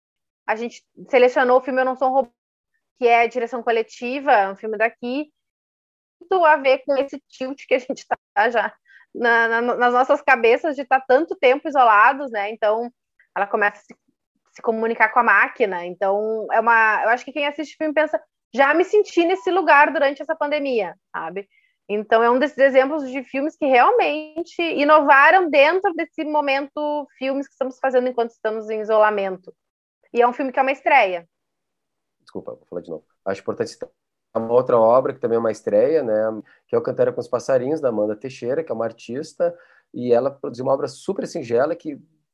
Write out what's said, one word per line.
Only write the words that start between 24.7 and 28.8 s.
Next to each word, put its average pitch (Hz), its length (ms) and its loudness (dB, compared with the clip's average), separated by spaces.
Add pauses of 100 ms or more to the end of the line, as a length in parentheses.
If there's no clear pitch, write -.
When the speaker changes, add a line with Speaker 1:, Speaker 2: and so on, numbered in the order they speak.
Speaker 1:
dentro 330 440 2
desse 320 300 -8
momento, 294 840 -4 (100)
filmes 269 300 -6
que - 60 -20
estamos 262 260 -8
fazendo 254 280 0
enquanto 233 240 -4
estamos 214 380 -8
em 220 100 -6
isolamento. 208 760 0 (580)